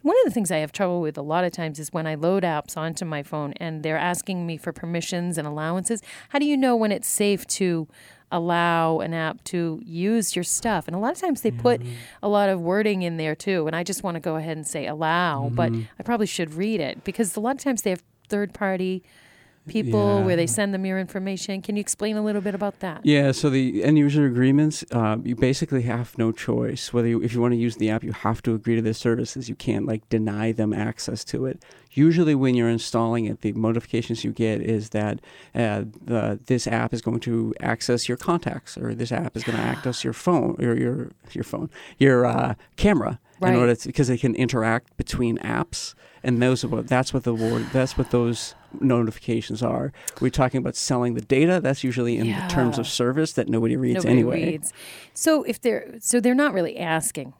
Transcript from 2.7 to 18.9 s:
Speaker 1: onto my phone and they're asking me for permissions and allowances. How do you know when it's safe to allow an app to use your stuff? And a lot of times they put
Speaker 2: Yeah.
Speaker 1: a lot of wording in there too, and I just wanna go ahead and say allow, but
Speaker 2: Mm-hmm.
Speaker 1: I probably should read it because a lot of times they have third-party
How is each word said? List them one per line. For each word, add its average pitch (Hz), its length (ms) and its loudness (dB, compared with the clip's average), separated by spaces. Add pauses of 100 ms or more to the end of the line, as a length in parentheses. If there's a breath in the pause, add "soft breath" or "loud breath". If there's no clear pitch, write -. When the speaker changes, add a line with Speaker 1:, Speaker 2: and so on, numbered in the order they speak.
Speaker 1:
onto 160 280 -6
my 151 180 -6
phone 143 340 -6
and 160 260 -8
they're 156 140 -2
asking 175 480 -2
me 165 120 -6
for - 160 -8
permissions 170 640 -4
and 151 100 -4
allowances. 165 540 -4 (280 loud breath)
How 285 100 0
do 294 60 2
you 294 120 2
know 262 180 4
when 220 160 2
it's - 160 -4
safe 202 400 0
to 170 400 0 (460 loud breath)
allow 170 640 2
an 165 140 -4
app 160 320 -4
to 170 400 -4
use 190 500 0
your - 80 -2
stuff? 196 440 -2
And 170 80 -6
a 185 40 -4
lot 247 140 0
of - 60 -8
times 339 220 -2
they - 100 0
put 123 300 2
Speaker 2:
Yeah. - 100 -8 (300 loud breath)
Speaker 1:
a 202 80 -2
lot 202 200 4
of 190 120 0
wording 196 420 2
in 170 140 -2
there 156 180 -2
too, 175 320 0
and 160 80 -2
I 175 80 -2
just 185 200 -6
wanna 170 160 -4
go 165 160 -4
ahead 160 220 -4
and 151 100 -8
say 147 180 -6
allow, 156 680 0
but 117 160 2
Speaker 2:
Mm-hmm. 113 100 -2 (180)
Speaker 1:
I - 40 -10
probably 214 240 0
should 160 280 -4
read 202 260 -2
it - 240 -8
because 196 320 -2
a - 20 -6
lot 247 160 -2
of 269 60 -14
times 240 220 -2
they 208 80 0
have 180 120 -4 (240)
third-party 190 760 -2 (680 soft breath)